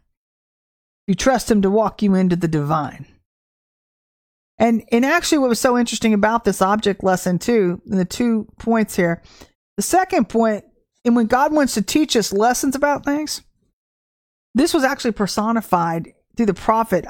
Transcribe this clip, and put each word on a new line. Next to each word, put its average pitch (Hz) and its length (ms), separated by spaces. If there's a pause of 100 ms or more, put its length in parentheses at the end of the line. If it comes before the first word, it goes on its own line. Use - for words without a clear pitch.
(1080)
You 196 60
trust 247 380
him 208 100
to 190 80
walk 208 320
you 196 140
into 185 200
the 175 120
divine." 151 600 (1500)
And, 226 320
and 233 160
actually 330 340
what 262 100
was 226 100
so 247 180
interesting 233 360
about 214 320
this 196 160
object 202 420
lesson 180 360
too, 196 480
and 190 120
the 185 60
two 226 420 (100)
points 226 380
here, 170 260 (540)
the 202 80
second 370 460
point, 226 340 (400)
and 240 100
when 233 140
God 269 240
wants 294 220
to 214 80
teach 302 340
us 208 160
lessons 240 420
about 285 300
things, 285 380 (1120)
this 294 180
was 269 120
actually 269 260
personified 190 1040 (220)
through 233 100
the 196 80
prophet 220 560